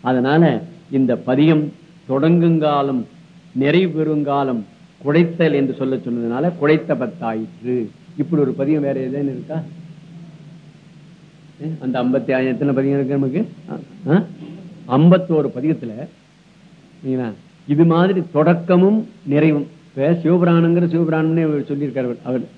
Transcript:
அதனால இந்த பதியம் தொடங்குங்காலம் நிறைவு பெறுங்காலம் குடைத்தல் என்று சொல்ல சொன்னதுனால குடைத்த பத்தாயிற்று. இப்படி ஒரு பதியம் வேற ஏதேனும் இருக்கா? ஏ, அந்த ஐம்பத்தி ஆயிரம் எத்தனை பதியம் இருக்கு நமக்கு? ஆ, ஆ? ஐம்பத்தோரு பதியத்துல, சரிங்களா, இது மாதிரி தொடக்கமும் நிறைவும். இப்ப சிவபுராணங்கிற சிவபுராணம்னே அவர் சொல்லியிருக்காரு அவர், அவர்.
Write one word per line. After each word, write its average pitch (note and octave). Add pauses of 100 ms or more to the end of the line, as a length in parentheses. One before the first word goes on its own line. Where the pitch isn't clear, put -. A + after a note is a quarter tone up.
அதனால C3 (280)
இந்த C3 (120)
பதியம் D3+ (440)
தொடங்குங்காலம் D3 (500)
நிறைவு D#3
பெறுங்காலம் C#3+ (420)
குடைத்தல் E3
என்று C#3
சொல்ல C3
சொன்னதுனால A#2+ (100)
குடைத்த D3+
பத்தாயிற்று. A2+ (320)
இப்படி D3+
ஒரு C3
பதியம் D3
வேற C#3
ஏதேனும் C3+
இருக்கா? C3+ (2000)
ஏ, D3 (140)
அந்த B2+
ஐம்பத்தி B2+
ஆயிரம் C3
எத்தனை C#3
பதியம் C3+
இருக்கு C#3
நமக்கு? C#3 (220)
ஆ, - (380)
ஆ? G3+ (760)
ஐம்பத்தோரு E3 (100)
பதியத்துல, B2+ (960)
சரிங்களா, B2+ (360)
இது D3
மாதிரி F3 (100)
தொடக்கமும் F3+ (180)
நிறைவும். D3 (220)
இப்ப D#3+
சிவபுராணங்கிற E3+
சிவபுராணம்னே D#3+
அவர் D3+
சொல்லியிருக்காரு C3+
அவர், A#2+
அவர். B2+ (180)